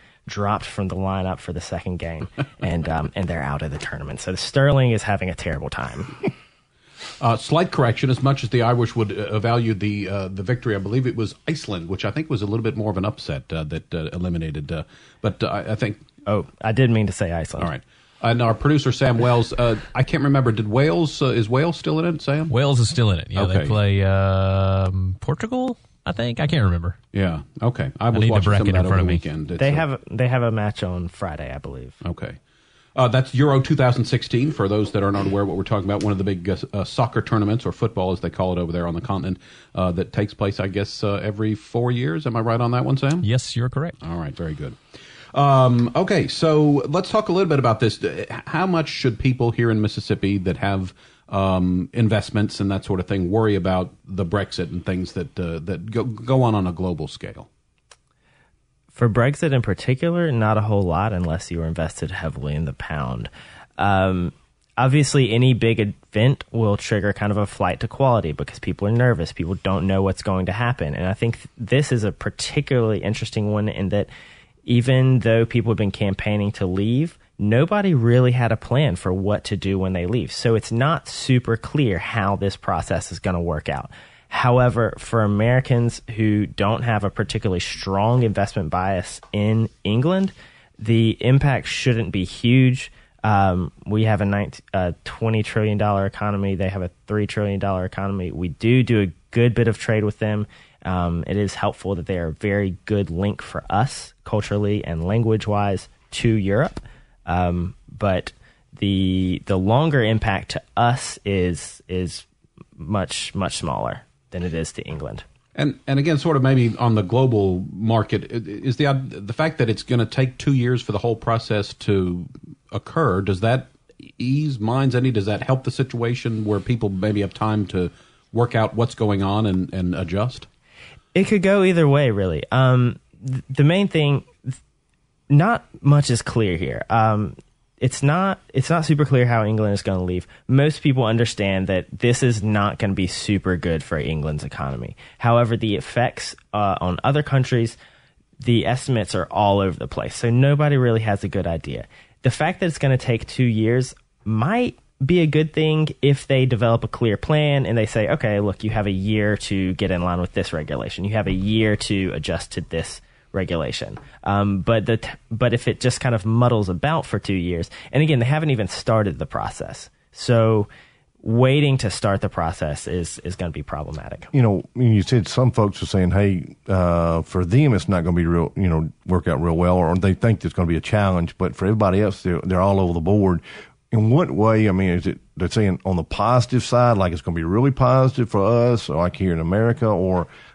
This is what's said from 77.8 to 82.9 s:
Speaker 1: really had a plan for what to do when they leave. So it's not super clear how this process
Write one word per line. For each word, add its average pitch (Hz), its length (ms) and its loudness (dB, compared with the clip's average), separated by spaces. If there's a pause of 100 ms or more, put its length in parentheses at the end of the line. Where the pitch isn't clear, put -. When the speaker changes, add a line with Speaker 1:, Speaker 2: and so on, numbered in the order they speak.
Speaker 1:
really 123 360 4
had 120 200 2
a 110 60 0
plan 127 380 0
for 92 160 -2
what 98 340 -2
to 98 120 -4
do 98 220 -2
when 92 140 -2
they 87 120 -2
leave. 107 260 -2
So - 220 0
it's - 180 -2
not 135 360 0
super 117 500 0
clear 117 400 -2
how 101 380 -2
this 98 200 -2
process - 560 -4